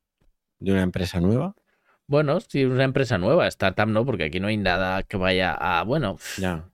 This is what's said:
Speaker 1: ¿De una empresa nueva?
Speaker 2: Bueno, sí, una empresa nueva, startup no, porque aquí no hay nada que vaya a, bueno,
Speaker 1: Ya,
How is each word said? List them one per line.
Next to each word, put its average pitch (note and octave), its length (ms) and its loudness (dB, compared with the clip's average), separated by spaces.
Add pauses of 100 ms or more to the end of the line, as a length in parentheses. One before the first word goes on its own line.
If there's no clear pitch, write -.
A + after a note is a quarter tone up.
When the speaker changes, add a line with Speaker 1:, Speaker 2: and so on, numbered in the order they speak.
(580)
Speaker 1:
¿De F#2+ 140 -2
una F#2+ 100 4
empresa F2+ 380 -2
nueva? B2 340 2 (520)
Speaker 2:
Bueno, C#3+ 340 0
sí, C#3 240 -2
una B2+ 200 2
empresa C3 340 0
nueva, A#2+ 300 4
startup G2 400 0
no, A2 160 2
porque F2+ 200 -2
aquí D#2 160 -4
no G2 80 -2
hay A2 100 -2
nada F#2+ 460 0
que - 120 -8
vaya F#2 380 2
a, E2+ 300 0
bueno, A2 340 -2 (180)
Speaker 1:
Ya, F2+ 380 -4